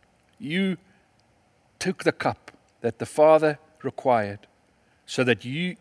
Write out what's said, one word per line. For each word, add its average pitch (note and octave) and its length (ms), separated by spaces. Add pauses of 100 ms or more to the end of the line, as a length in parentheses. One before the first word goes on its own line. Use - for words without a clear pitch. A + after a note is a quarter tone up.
(400)
You F3+ 400 (1000)
took - 260
the E3 80
cup - 400 (280)
that A#2 180
the A2+ 80
Father D3+ 520 (240)
required A2 640 (580)
so - 200
that A#2+ 200
you, E3 360